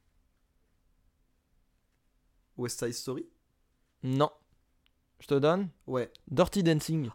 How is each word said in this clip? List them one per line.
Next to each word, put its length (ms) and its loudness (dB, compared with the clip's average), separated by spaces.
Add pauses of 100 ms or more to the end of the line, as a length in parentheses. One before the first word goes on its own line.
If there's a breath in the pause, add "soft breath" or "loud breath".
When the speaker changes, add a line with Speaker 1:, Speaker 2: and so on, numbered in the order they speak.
(2500)
Speaker 1:
West 220 -6
Side 120 -4
Story ? 340 -8 (760)
Speaker 2:
Non. 280 2 (880)
Je 80 -20
te 100 2
donne ? 320 2 (160)
Speaker 1:
Ouais. 260 -4 (180)
Speaker 2:
Dirty 320 2
Dancing. 520 0